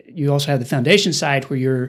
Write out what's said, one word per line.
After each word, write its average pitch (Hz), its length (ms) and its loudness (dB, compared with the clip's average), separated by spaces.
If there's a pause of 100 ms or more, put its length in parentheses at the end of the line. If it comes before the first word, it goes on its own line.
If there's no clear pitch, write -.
you 143 260 -2
also 143 140 0
have 143 120 0
the 120 60 -4
foundation 156 480 2
side 139 320 -2
where 139 140 -4
you're 131 300 0